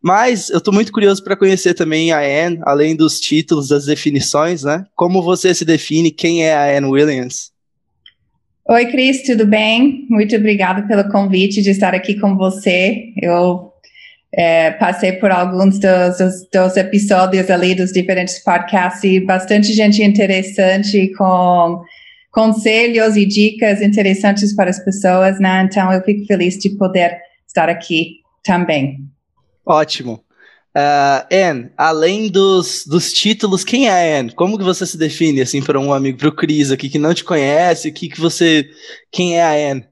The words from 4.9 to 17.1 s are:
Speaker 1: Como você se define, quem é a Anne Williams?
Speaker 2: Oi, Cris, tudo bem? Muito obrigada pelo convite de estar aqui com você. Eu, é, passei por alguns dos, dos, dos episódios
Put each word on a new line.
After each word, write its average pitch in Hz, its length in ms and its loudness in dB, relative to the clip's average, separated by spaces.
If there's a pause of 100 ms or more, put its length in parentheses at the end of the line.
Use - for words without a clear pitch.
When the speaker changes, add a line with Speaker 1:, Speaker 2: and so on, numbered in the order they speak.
Speaker 1:
Como 175 280 0
você 180 320 0
se 165 120 -4
define, 160 440 0
quem 165 360 -2
é 156 80 2
a 143 240 0
Anne 139 80 -2
Williams? 135 680 -2 (1120)
Speaker 2:
Oi, 233 180 4
Cris, 262 360 0
tudo 220 240 0
bem? 220 640 2
Muito 214 240 2
obrigada 202 540 0
pelo 202 200 0
convite 196 540 0
de 196 80 2
estar 190 240 0
aqui 202 240 -4
com 196 180 0
você. 190 760 -2 (100)
Eu, 180 480 0 (640)
é, 165 380 2
passei 185 400 -2
por 190 180 0
alguns 185 480 2
dos, 180 400 2
dos, 185 160 0 (180)
dos 185 240 2
episódios 190 720 2